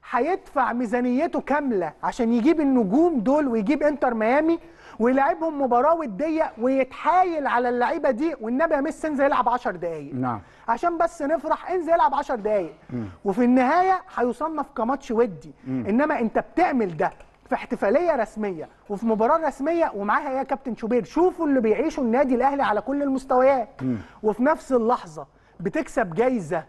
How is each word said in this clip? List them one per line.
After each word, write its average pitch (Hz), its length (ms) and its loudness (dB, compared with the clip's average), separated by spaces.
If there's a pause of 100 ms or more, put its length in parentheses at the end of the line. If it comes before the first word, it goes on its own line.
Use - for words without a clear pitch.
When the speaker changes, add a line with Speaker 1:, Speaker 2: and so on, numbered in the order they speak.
(120)
Speaker 1:
هيدفع 269 600 -2
ميزانيته 247 680 -2
كاملة 240 520 -2 (100)
عشان 226 300 0
يجيب 294 280 4
النجوم 269 580 2
دول 277 280 2
ويجيب 233 360 0
انتر 285 300 0
ميامي 285 460 2 (400)
ويلعبهم 285 640 0
مباراة 254 340 4
ودية 311 560 -2 (100)
ويتحايل 285 880 0
على 240 220 0
اللعيبة 269 420 0
دي، 285 300 -2
"والنبي 269 340 0
يا 277 60 0
ميسي 285 260 -4
انزل 285 180 0
العب 254 240 2
عشر 233 260 -2
دقايق". 156 400 -8
Speaker 2:
نعم. 123 260 -2 (260)
Speaker 1:
عشان 330 300 -2
بس 330 240 -2
نفرح، 302 500 -2
انزل 339 220 0
العب 311 220 4
عشر 277 200 -2
دقايق. 202 380 -2 (160)
Speaker 2:
مم. 120 160 -6 (200)
Speaker 1:
وفي 202 180 2
النهاية 311 580 4 (140)
هيصنف 294 500 -2 (100)
كماتش 254 360 -4
ودي. 208 400 -2 (160)
Speaker 2:
مم. 131 220 -4
Speaker 1:
إنما 247 300 2
أنت 233 200 0
بتعمل 233 580 0
ده 170 140 0 (380)
في 262 60 -2
احتفالية 285 600 0
رسمية 202 540 -4 (200)
وفي 202 160 -6
مباراة 233 420 2
رسمية 311 480 -2
ومعاها 220 360 -2
يا 262 120 -4
كابتن 262 320 -6
شوبير، 233 280 -2
شوفوا 339 440 0
اللي 269 140 2
بيعيشه 226 400 0
النادي 254 340 2
الأهلي 269 280 0
على 208 180 0
كل 285 220 -4
المستويات. 262 680 2 (120)
Speaker 2:
مم. 127 160 -2 (260)
Speaker 1:
وفي 214 200 0
نفس 311 280 0
اللحظة 214 560 -2 (320)
بتكسب 202 540 -4
جايزة 185 560 0